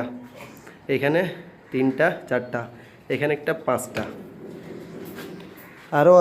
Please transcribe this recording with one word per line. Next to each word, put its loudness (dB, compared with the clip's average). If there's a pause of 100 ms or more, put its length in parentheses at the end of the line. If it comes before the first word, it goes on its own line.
(960)
এখানে 2 (500)
তিনটা, 2 (220)
চারটা, -2 (520)
এখানে 0
একটা, -2 (120)
পাঁচটা, -2 (2000)
আরও 10